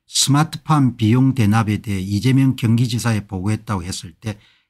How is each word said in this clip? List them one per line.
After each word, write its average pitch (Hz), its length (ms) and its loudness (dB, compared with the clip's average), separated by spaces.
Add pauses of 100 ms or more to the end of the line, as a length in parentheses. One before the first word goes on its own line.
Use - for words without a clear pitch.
스마트팜 143 880 0
비용 127 380 4
대납에 107 440 2
대해 98 220 -6
이재명 123 560 2
경기지사에 113 720 0
보고했다고 101 580 -4
했을 90 280 -12
때 104 260 -12 (320)